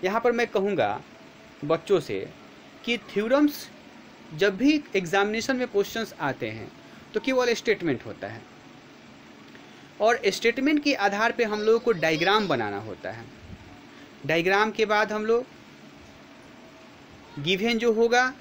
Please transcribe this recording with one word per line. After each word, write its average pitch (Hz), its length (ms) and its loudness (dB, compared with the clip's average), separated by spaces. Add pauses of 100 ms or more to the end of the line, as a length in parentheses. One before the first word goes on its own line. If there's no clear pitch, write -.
यहाँ 208 160 0
पर 240 120 2
मैं 233 140 0
कहूँगा 190 540 0 (640)
बच्चों 160 360 0
से 98 260 -6 (580)
कि 233 120 -2 (140)
theorems 269 560 0 (680)
जब 190 220 2
भी 294 240 2 (160)
examination 202 600 0
में 247 120 -2
questions - 520 -2
आते 131 300 -4
हैं 110 200 -12 (440)
तो 214 60 -2
केवल 247 340 0
statement 170 520 -2
होता 98 220 -12
है 113 120 -14 (1600)
और 226 200 4 (100)
statement 269 540 0
के 285 100 4 (120)
आधार 214 260 2
पे 233 120 0
हम 208 160 -4
लोगों 220 200 4
को 233 120 2
diagram 170 560 2
बनाना 107 320 -2
होता 98 300 -10
है। 113 140 -14 (1040)
Diagram 185 440 2
के 214 160 0
बाद 208 260 2
हम 214 140 -4
लोग 233 200 2 (2000)
given 202 340 0
जो 226 140 2
होगा 240 480 2